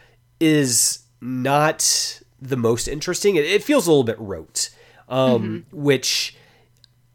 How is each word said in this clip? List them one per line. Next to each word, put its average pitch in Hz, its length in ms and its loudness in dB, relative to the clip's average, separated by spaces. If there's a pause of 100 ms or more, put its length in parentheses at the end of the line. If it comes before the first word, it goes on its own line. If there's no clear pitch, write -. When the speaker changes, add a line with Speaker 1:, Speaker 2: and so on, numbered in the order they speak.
(400)
Speaker 1:
is 147 600 2 (200)
not 135 1000 -2 (200)
the 131 160 -6
most 117 320 0
interesting. 175 480 -2
It, 147 80 2
it 185 180 2
feels 277 240 2
a 175 40 4
little 139 140 6
bit 110 140 -4
rote, 95 520 -8 (380)
um, 131 600 0
Speaker 2:
Mm-hmm. - 140 -18
Speaker 1:
which, - 500 0 (800)